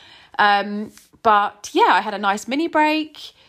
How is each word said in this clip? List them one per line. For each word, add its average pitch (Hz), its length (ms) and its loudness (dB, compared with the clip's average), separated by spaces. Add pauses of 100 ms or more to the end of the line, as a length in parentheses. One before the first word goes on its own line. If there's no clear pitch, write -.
(380)
Um, 208 540 0 (320)
but 208 500 0
yeah, 392 160 4
I 185 120 4
had 208 120 -6
a 196 60 -8
nice 202 280 -2
mini 285 200 -2
break, 311 680 -2 (160)